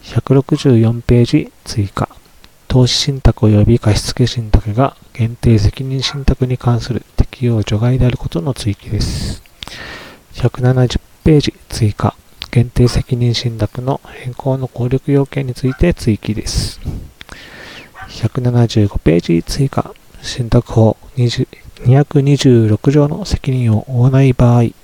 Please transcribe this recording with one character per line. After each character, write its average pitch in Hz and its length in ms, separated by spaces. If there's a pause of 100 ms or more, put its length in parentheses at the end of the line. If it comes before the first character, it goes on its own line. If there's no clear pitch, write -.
百 - 320
六 139 240
十 127 220
四 117 220
ペ 120 200
ー 120 40
ジ、 151 260 (140)
追 101 220
加。 - 220 (580)
投 127 200
資 - 80
信 135 260
託 - 260
及 104 180
び 117 140
貸 - 220
付 - 240
信 113 240
託 104 240
が 131 240 (160)
限 117 220
定 117 240
責 107 240
任 131 180
信 139 240
託 131 200
に 127 120
関 120 240
す 123 100
る 104 120 (120)
適 - 300
用 117 180
除 104 160
外 123 200
で 127 60
あ 123 40
る - 80
こ - 120
と 170 120
の 143 120
追 101 220
記 - 140
で 107 120
す。 - 420 (920)
百 - 280
七 127 260
十 - 120 (240)
ペ 156 140
ー - 20
ジ、 - 140 (160)
追 107 240
加。 - 220 (360)
限 120 200
定 123 160
責 - 280
任 120 200
信 113 240
託 110 240
の 135 220
変 - 280
更 135 240
の 131 100
効 127 200
力 131 240
要 139 160
件 139 180
に 123 80
つ - 140
い 131 80
て 170 180
追 107 240
記 110 160
で - 140
す。 - 340 (1300)
百 - 340
七 120 260
十 104 200
五 - 100
ペ 160 200
ー 175 40
ジ、 170 220
追 - 260
加。 - 240 (280)
信 - 280
託 - 240
法 113 240 (180)
二 120 140
十、 - 180 (380)
二 123 100
百 143 260
二 143 140
十 120 320
六 107 240
条 147 160
の 175 180
責 - 260
任 123 220
を 107 140
負 123 160
わ 131 60
な 131 140
い 131 100
場 120 260
合 117 40 (200)